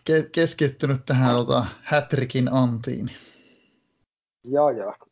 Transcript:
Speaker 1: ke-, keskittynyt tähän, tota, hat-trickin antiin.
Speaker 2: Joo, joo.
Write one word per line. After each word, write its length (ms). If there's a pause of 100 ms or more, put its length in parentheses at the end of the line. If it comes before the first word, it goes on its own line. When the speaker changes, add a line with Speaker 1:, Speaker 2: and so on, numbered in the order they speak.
(100)
Speaker 1:
ke-, 220
keskittynyt 720
tähän, 280
tota, 300 (200)
hat-trickin 680
antiin. 580 (1300)
Speaker 2:
Joo, 260
joo. 260 (160)